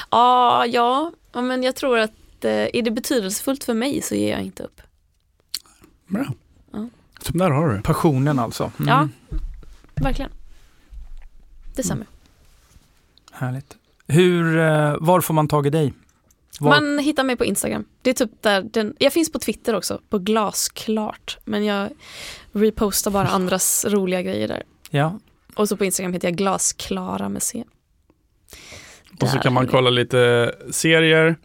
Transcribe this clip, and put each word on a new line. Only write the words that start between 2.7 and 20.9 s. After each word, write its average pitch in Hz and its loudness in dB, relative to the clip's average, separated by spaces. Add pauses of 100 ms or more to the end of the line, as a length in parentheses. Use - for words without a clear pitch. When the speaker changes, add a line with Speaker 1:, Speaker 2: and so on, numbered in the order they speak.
Speaker 1:
det 233 0
betydelsefullt 240 -2
för 247 -2
mig 247 -2
så - -6
ger - 0
jag - -4
inte 190 -12
upp. - -16 (1300)
Speaker 2:
Bra. 226 -2 (460)
Speaker 1:
Ja. 220 -10 (320)
Speaker 2:
Så - -8
där 175 2
har 147 2
du. 98 -4
Speaker 3:
Passionen 147 2
alltså. - -4
Mm. 147 -2
Speaker 1:
Ja, 269 4 (840)
verkligen. 262 -2 (1500)
Detsamma. 254 -4
Speaker 2:
Mm. - -14 (1300)
Speaker 3:
Härligt. 127 -8 (300)
Hur, 170 4
eh, 151 2
var 175 4
får 160 -4
man 151 2
tag 147 2
i 143 2
dig? 151 0 (680)
Var 143 4
Speaker 1:
Man 294 4
hittar 285 0
mig 254 0
på 240 0
Instagram. 214 -4 (180)
Det 254 2
är 254 2
typ - -4
där 202 2
den, 214 -4
jag 269 4
finns 320 0
på 254 -6
Twitter 226 -4
också, - -4
på 208 -2
Glasklart. 214 -4